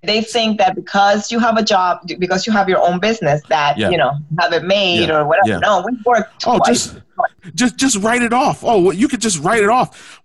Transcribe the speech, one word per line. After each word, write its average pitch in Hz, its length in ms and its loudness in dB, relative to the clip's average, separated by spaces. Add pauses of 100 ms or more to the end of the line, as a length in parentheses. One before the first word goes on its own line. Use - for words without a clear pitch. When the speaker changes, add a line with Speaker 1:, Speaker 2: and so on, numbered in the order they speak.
Speaker 1:
They 214 180 -2
think 220 360 -2
that 190 180 2
because 202 560 0
you 233 80 -2
have 226 180 0
a 226 60 0
job, 185 360 0 (200)
because 185 280 -2
you 226 60 -2
have 202 140 0
your 185 120 0
own 180 200 0
business, 175 500 -2
that, 147 280 0
Speaker 2:
Yeah. 104 120 0
Speaker 1:
you 175 80 0
know, 135 140 2 (200)
you 156 80 -2
have 170 140 0
it 160 100 0
made 175 460 0
Speaker 2:
Yeah. 156 80 0
Speaker 1:
or 151 100 2
whatever. 170 200 4
Speaker 2:
Yeah. 110 120 -2
Speaker 1:
No, 180 260 2
we 247 100 -4 (100)
work 233 260 2 (160)
Speaker 2:
Oh, 233 100 2
Speaker 1:
twice. 185 100 2
Speaker 2:
just, - 280 -2 (580)
just, 226 240 -2
just 269 200 0
write 226 260 0
it 233 100 0
off. 247 300 0
Oh, 220 180 2
well, 180 120 2
you 208 140 0
could 240 140 -6
just 214 220 -2
write 226 200 2
it 208 60 2
off. - 560 -2